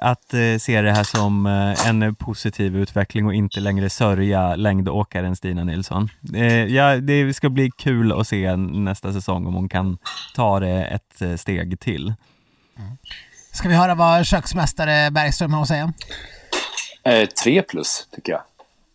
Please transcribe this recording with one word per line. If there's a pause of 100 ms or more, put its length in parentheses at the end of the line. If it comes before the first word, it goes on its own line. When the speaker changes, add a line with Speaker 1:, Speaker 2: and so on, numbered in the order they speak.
Speaker 1:
att,
eh,
se
det
här
som,
eh,
en
positiv
utveckling
och
inte
längre
sörja
längdåkaren
Stina
Nilsson. (260)
Eh,
ja,
det
ska
bli
kul
att
se
nästa
säsong
om
hon
kan (360)
ta
det
ett,
eh,
steg
till. (640)
Speaker 2:
Mm. (560)
Ska
vi
höra
vad
köksmästare
Bergström
har
att
säga? (1120)
Speaker 3:
Eh,
tre
plus,
tycker
jag. (520)